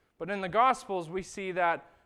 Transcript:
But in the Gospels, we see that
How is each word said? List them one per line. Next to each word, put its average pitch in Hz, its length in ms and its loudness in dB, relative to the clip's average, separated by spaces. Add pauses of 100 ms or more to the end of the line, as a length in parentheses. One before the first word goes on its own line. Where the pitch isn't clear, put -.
(180)
But 190 140 -6
in 202 100 -4
the 190 80 -4
Gospels, 196 580 2
we 185 140 -4
see 190 300 -8
that 170 340 0 (200)